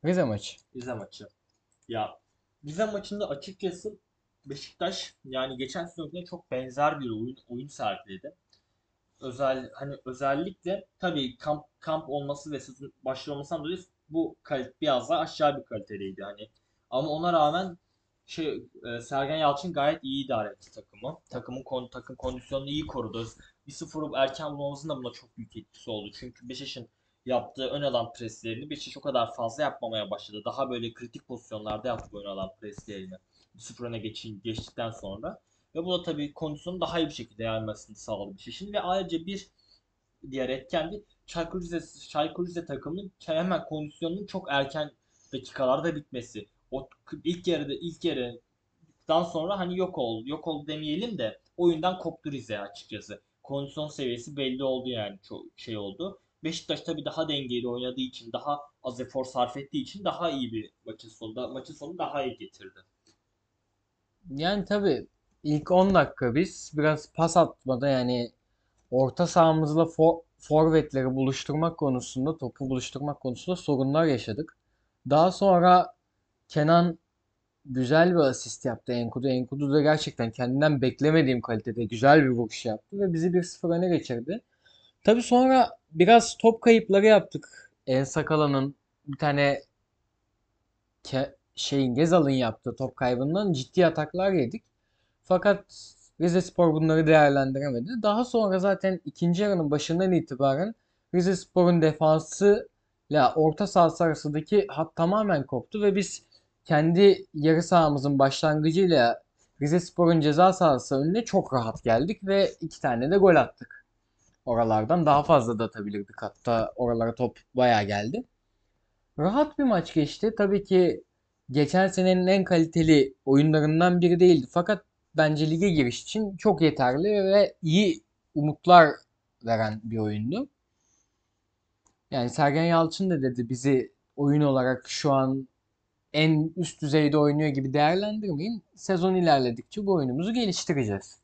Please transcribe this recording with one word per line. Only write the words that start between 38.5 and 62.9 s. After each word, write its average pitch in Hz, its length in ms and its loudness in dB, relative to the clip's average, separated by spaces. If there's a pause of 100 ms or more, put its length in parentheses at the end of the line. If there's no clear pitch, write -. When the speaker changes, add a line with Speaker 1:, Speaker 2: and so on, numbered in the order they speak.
Speaker 2:
Ve 208 80 -4
ayrıca 175 440 -4
bir 190 240 -12 (840)
diğer 127 180 -6
etken 156 420 -6
de 202 100 -12 (260)
Çaykur 170 340 -8
Rize, 170 200 -8 (280)
Çaykur 165 380 -4
Rize 170 180 -10
takımının 170 460 -12 (140)
hemen 165 400 -4
kondisyonunun 165 600 -8
çok 185 240 -12
erken 135 420 -4 (420)
dakikalarda 135 600 -2
bitmesi. 120 520 -14 (240)
O 135 180 -10 (160)
k-, 156 180 -14
ilk 175 240 -4
yarıda, 147 260 -4
ilk 160 320 -10
yarıdan - 1160 -4
sonra 175 360 -6
hani 180 180 -6
yok 185 200 -4
oldu. 113 320 -6
Yok 156 180 -8
oldu 147 200 -8
demeyelim 156 500 -6
de 120 220 -6 (180)
oyundan 175 420 0
koptu 156 320 -12
Rize 113 280 -10
açıkçası. 101 640 -16 (220)
Kondisyon 139 440 -10
seviyesi 139 500 -8
belli 131 260 -6
oldu 127 260 -4
yani, 104 340 -8
çok - 220 -16 (100)
şey 110 220 -12
oldu. 104 420 -12 (240)
Beşiktaş 160 380 -8
tabii 151 240 -8
daha 156 220 -6
dengeli 123 400 -6
oynadığı 127 340 -8
için, 117 300 -12
daha 143 280 -6 (240)
az 123 160 -10
efor 127 260 -8
sarf 123 320 -4
ettiği 139 260 -8
için 196 200 -14
daha 170 280 -4
iyi 127 200 -6
bir 110 200 -10 (140)
maçın 110 240 -18
sonunda, 117 380 -12
maçın 131 260 -14
sonu 165 240 -16
daha 147 260 -6
iyi 127 140 -8
getirdi. - 420 -20 (1500)